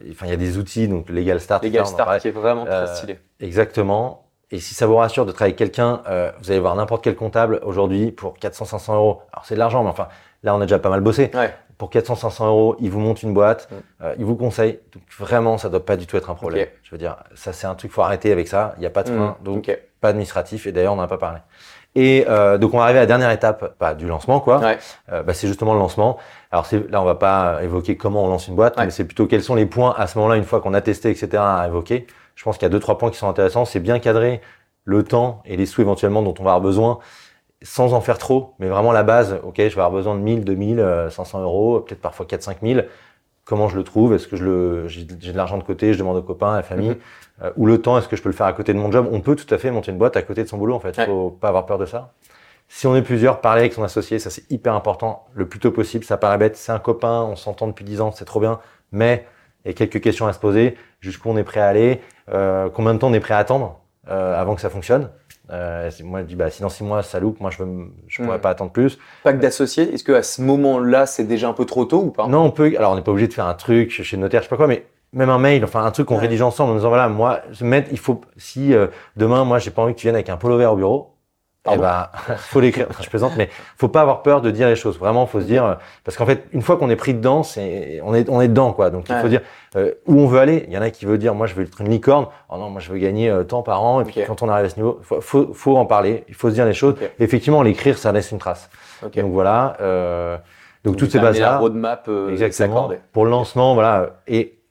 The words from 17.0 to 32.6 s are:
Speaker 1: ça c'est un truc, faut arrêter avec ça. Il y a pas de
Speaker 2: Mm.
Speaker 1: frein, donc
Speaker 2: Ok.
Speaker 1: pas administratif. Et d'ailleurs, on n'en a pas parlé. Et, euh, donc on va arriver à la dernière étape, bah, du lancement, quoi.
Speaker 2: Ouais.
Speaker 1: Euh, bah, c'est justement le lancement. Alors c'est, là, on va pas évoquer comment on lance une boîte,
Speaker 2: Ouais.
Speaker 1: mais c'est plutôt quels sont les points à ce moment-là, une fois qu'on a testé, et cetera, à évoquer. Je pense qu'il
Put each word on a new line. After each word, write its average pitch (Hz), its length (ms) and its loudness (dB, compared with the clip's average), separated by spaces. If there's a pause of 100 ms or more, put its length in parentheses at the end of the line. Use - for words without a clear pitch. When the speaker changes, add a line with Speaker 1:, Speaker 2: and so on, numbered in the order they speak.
Speaker 1:
ça - 180 -12
c'est 87 160 -10
un 92 80 -8
truc, - 160 -16
faut 110 100 0
arrêter 98 300 2
avec 87 160 0
ça. 104 300 -2
Il 85 40 -16
y 87 40 -4
a 82 40 -8
pas 98 140 -2
de 123 80 -6
Speaker 2:
Mm. 117 40 -2
Speaker 1:
frein, 104 280 -2
donc 98 240 -6
Speaker 2:
Ok. - 100 -4 (220)
Speaker 1:
pas 110 80 2
administratif. 104 580 -4
Et 98 60 -6
d'ailleurs, 90 220 0
on - 20 -4
n'en 92 80 -4
a 87 40 -4
pas 95 80 -6
parlé. 82 220 -8 (560)
Et, 135 340 4
euh, 101 300 4
donc 104 160 2
on 123 40 2
va 117 60 4
arriver 123 140 6
à 127 40 8
la 113 40 4
dernière 120 240 4
étape, 107 500 -2
bah, 80 140 0
du 80 140 -10
lancement, 101 320 0
quoi. 135 180 4
Speaker 2:
Ouais. 110 200 0 (340)
Speaker 1:
Euh, 85 100 -4
bah, 82 100 -2
c'est 87 160 -6
justement 107 260 0
le 107 40 4
lancement. 104 400 0 (320)
Alors 87 160 0
c'est, 104 240 -2
là, 101 100 0
on 92 40 2
va 90 100 2
pas 92 480 2
évoquer 87 340 -4
comment 101 280 -2
on 92 40 0
lance 92 200 -2
une 90 80 -10
boîte, 113 200 4
Speaker 2:
Ouais. 120 80 0
Speaker 1:
mais 92 60 -4
c'est 90 140 -6
plutôt 104 220 -2
quels 104 160 2
sont 127 120 -4
les 107 120 2
points 123 300 0
à 104 120 -2
ce 113 100 -8
moment-là, 110 180 2
une 107 80 0
fois 107 160 0
qu'on 98 140 -4
a 101 60 2
testé, 107 300 -2
et 101 40 0
cetera, 101 480 0
à 87 60 -2
évoquer. 87 380 -4 (300)
Je - 80 -18
pense 110 140 -4
qu'il - 60 -2